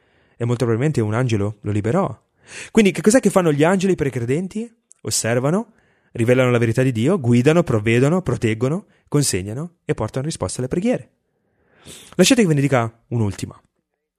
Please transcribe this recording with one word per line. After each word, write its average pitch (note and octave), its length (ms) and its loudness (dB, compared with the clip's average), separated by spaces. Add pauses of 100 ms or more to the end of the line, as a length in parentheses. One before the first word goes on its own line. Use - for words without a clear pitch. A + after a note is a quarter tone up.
(360)
e A#2 100 -6
molto B2 200 -2
probabilmente A#2+ 360 0
un G#2+ 120 -2
angelo A2 480 -2
lo G#2 100 -6
liberò. A2 500 -2 (500)
Quindi G3+ 200 4
che D#3 100 -6
cos'è G#3+ 180 6
che G3+ 100 0
fanno F3 220 2
gli C#3+ 120 0
angeli F#3 320 2
per D3 120 -4
i C3 40 -4
credenti? F3+ 600 -6 (300)
Osservano, B2+ 720 -2 (380)
rivelano B2 400 2
la A#2+ 60 2
verità A#2 260 0
di C3 80 0
Dio, C3 280 0
guidano, B2 440 4
provvedono, B2 580 0
proteggono, A#2+ 640 -2 (220)
consegnano B2+ 760 -4
e D3+ 80 -4
portano C3 320 -6
risposta C#3 340 -6
alle B2+ 80 -6
preghiere. F#3 440 -4 (1040)
Lasciate A#3 260 4
che G3 60 4
ve D#3 60 2
ne C#3+ 80 2
dica B2+ 460 0
un'ultima. G#2 520 -4 (600)